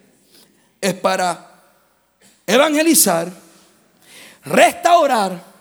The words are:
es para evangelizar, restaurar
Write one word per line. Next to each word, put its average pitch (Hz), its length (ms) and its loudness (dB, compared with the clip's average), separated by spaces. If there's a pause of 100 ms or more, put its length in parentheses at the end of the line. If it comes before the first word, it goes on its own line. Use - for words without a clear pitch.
(800)
es 185 140 -2
para 185 680 -6 (840)
evangelizar, 277 840 0 (1160)
restaurar 254 960 0 (160)